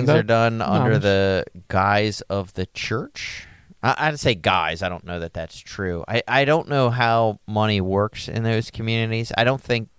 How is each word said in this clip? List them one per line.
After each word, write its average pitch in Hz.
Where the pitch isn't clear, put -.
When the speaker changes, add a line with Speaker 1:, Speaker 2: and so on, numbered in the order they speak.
Speaker 1:
things -
are 156
Speaker 2:
up? 107
Speaker 1:
done 113
Speaker 2:
I'm -
Speaker 1:
under 135
Speaker 2:
Amish. -
Speaker 1:
the 98
guise 101
of 98
the 92
church. -
I, 123
I'd 151
say 123
guise. 85
I 90
don't 87
know 87
that 85
that's 82
true. 90
I, 113
I 131
don't 151
know 135
how 117
money 107
works 98
in 101
those 113
communities. 113
I 120
don't 131
think 113